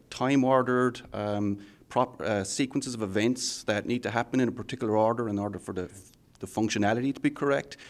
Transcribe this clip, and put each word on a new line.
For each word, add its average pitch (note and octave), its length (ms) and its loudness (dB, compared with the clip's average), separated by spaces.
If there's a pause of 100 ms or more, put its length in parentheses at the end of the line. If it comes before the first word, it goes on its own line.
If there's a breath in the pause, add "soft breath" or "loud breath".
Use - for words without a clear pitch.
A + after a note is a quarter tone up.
(120)
time-ordered, B2+ 920 4 (100)
um, G#2 460 -2 (320 loud breath)
prop-, B2 320 0
uh, G2+ 220 0
sequences C3 500 -2
of A2 80 -6
events G#2+ 600 0
that G#2 240 0
need A#2+ 160 -2
to G#2+ 80 -4
happen A#2+ 280 0
in B2 80 4
a A2+ 40 0
particular A#2 440 -4
order A2+ 320 4
in G2+ 120 -2
order G2+ 180 -4
for G2+ 160 -10
the, F2+ 160 -6 (480)
the - 80 -10
functionality A2+ 720 0
to - 40 -14
be D3 120 0
correct. C#3+ 460 -2 (120 loud breath)